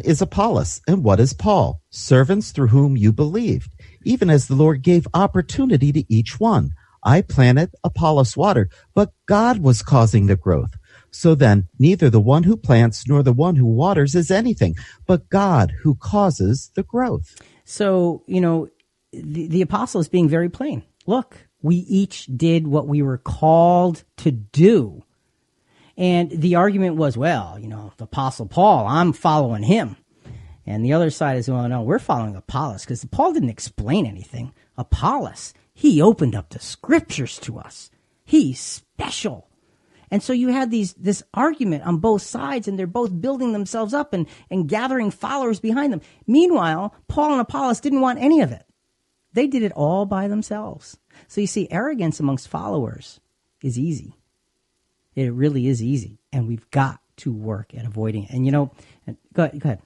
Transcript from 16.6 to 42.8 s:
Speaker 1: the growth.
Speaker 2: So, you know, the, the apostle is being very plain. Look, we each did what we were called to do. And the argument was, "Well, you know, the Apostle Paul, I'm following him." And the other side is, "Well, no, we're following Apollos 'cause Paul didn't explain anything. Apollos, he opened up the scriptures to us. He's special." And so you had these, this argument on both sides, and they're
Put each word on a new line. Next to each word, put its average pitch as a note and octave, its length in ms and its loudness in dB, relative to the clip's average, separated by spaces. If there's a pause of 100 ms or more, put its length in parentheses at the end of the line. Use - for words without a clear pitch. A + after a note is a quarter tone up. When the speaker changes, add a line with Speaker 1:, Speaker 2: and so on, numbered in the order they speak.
Speaker 1:
the G3 80 -4
growth. A#3 520 -4 (300)
Speaker 2:
So, F#3 640 -2
you F#3 120 -2
know, E3 300 0 (420)
the, D#3+ 360 -10
the E3+ 140 0
apostle G#3 380 -2
is D#3+ 80 -2
being E3+ 220 2
very E3 180 0
plain. F3 360 -8 (220)
Look, A#3+ 300 -4 (260)
we D#3+ 140 2
each F#3+ 520 -4
did D#3+ 380 0
what C#3+ 220 -2
we D3 140 0
were C3+ 160 -2
called E3+ 880 2 (140)
to D#3+ 120 0
do. B2+ 720 2 (920)
And F3 360 0
the E3+ 240 0
argument F#3 400 2
was, D3+ 200 0
"Well, A2+ 440 -4
you A2 80 -14
know, G#2+ 300 -14
the A2+ 80 -14
Apostle C3 420 -6
Paul, E3+ 400 2
I'm D#3 260 0
following C#3 480 0
him." C3+ 340 0 (720)
And G#2+ 180 -4
the C3 100 0
other D#3+ 180 2
side C3+ 260 -4
is, A#2+ 100 -6
"Well, B2 220 -4
no, B2 140 -4
we're E3 160 -2
following A2 360 -4
Apollos A#2+ 480 -8
'cause - 220 -12
Paul D#4+ 280 -2
didn't D#3 180 -2
explain B2+ 560 -4
anything. A#2+ 460 -14 (220)
Apollos, C#3 800 -6 (180)
he G3 300 4
opened E3 320 4
up G2+ 160 -8
the - 80 -18
scriptures - 840 -4
to - 180 -14
us. - 320 -20 (340)
He's F3+ 340 2
special." - 920 -10 (600)
And G3+ 140 -2
so C4 100 -4
you B3 140 0
had B3+ 240 -2
these, G#3+ 220 -2
this F#3+ 280 -4 (100)
argument A#3+ 540 -2
on F3 120 0
both G#3 260 0
sides, C4 440 -8
and G3 120 -6
they're F#3 80 -6